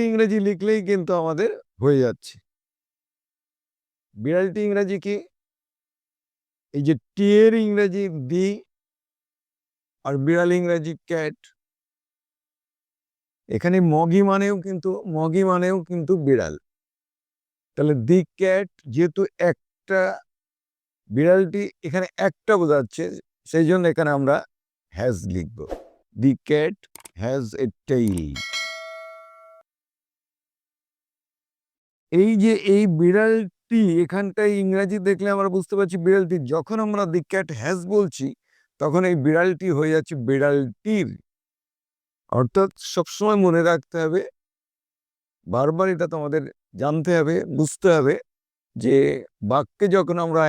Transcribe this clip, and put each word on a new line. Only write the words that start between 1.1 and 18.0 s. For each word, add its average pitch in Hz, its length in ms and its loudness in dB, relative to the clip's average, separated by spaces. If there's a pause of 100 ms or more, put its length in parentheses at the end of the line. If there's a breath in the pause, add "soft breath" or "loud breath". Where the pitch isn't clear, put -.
আমাদের 160 360 -2 (280)
হয়ে 139 220 2
যাচ্ছে। - 340 -2 (1800)
বিড়ালটি 175 440 -2
ইংরাজি 202 380 -2
কি? 202 180 -6 (1600)
এই 143 80 -4
যে 147 120 2 (160)
টি 202 240 -2
এর 220 220 8
ইংরেজি 202 480 0 (220)
দি, 175 200 -2 (1600)
আর 139 140 -4
বিড়াল 170 340 2
ইংরেজি 175 400 -2 (120)
ক্যাট। 160 340 -6 (2000)
এখানে 175 380 0
মগি 165 360 4
মানেও 196 380 2
কিন্তু, 185 300 -6 (180)
মগি 160 360 0
মানেও 185 400 2
কিন্তু 170 340 -4
বিড়াল। 120 360 0 (1200)
তাহলে 151 220 2